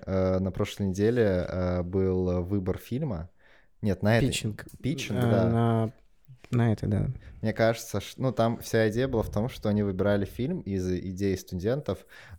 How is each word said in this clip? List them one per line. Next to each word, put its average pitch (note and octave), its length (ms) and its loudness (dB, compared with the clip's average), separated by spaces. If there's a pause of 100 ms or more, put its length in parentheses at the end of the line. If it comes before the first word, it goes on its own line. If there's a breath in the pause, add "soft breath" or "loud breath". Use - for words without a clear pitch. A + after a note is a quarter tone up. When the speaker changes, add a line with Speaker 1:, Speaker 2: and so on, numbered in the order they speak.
Speaker 1:
э, F#2 340 2
на F#2+ 120 0
прошлой G#2 360 -2
неделе, G2+ 600 2
э, F2+ 360 0
был F#2 600 0
выбор F#2 340 -2
фильма. A#2 520 -6 (520 soft breath)
Нет, G2+ 220 0
на A2 140 6
этой B2+ 100 4
Speaker 2:
Питчинг. - 380 -4 (180)
Speaker 1:
Питчинг, B2+ 400 -2
Speaker 2:
Э, A#2 80 2
Speaker 1:
да. A2+ 180 4
Speaker 2:
на... A2+ 420 2 (600)
на A#2 220 4
этой, - 160 -4
да. G#2 180 0 (340 soft breath)
Speaker 1:
Мне A2 120 0
кажется, A2+ 460 0
ш-, - 180 -8
ну, B2+ 140 -2
там A2+ 280 0
вся A2 300 2
идея A#2+ 180 0
была A#2 160 0
в - 80 -8
том, A2 180 -2
что - 200 -4
они G#2 120 2
выбирали G2+ 440 2
фильм C#3+ 340 -4
из F#2+ 320 -2
идей F#2 460 -2
студентов, G2 640 -4 (400 loud breath)